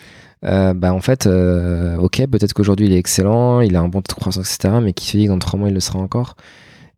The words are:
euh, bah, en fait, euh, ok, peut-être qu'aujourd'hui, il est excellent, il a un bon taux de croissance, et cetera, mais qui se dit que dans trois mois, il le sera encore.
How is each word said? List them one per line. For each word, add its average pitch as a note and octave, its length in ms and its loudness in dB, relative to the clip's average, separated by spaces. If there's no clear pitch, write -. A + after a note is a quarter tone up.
euh, F#2+ 300 2
bah, F2+ 180 0
en F#2 80 0
fait, C3 260 0
euh, F2 720 2
ok, F#2 300 0
peut-être G#2+ 260 0
qu'aujourd'hui, G2+ 340 2
il F#2+ 60 4
est F2+ 60 4
excellent, A#2 640 2
il G2 120 2
a F2 60 2
un E2+ 80 0
bon F#2 140 -2
taux - 120 -12
de - 60 -14
croissance, F#2 280 -6
et - 40 -6
cetera, A2 300 0
mais G2+ 100 0
qui - 140 -10
se - 100 -4
dit G#2 80 4
que G2+ 60 2
dans F#2 80 2
trois G2 200 -4
mois, G#2 120 0
il G2 40 0
le F#2 60 0
sera - 180 -6
encore. A2 380 -6